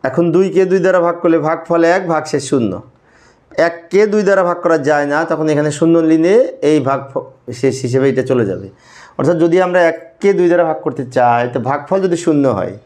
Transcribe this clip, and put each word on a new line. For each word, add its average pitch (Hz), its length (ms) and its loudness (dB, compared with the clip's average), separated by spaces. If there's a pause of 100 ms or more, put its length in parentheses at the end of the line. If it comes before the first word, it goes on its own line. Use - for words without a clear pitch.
এখন 135 280 -2
দুইকে 185 340 2
দুই 185 140 0
দ্বারা 180 200 2
ভাগ 170 220 0
করলে 165 180 2
ভাগফল 165 440 -2
এক, 175 240 2
ভাগশেষ 151 420 -4
শূন্য। 117 220 0 (800)
এককে 170 560 0
দুই 208 160 0
দ্বারা 190 200 2
ভাগ 175 200 -2
করা 165 140 2
যায় 147 280 0
না, 143 200 -2
তখন 156 240 -2
এখানে 151 220 0
শূন্য 165 280 2
নিলে 160 340 2 (280)
এই 151 180 2
ভাগফ-, 135 480 -4 (260)
শেষ 131 280 -2
হিসেবে 131 280 0
এটা 127 140 -2
চলে 127 220 0
যাবে। 95 220 -8 (500)
অর্থাৎ 165 200 0
যদি 165 240 2
আমরা 180 200 0
এককে - 520 -2
দুই 175 140 2
দ্বারা 170 160 2
ভাগ 160 180 -2
করতে 139 300 -6
চাই, 120 320 2 (100)
তো 135 60 -4
ভাগফল 143 420 -4
যদি 175 160 -2
শূন্য 151 300 0
হয় 95 260 -2 (120)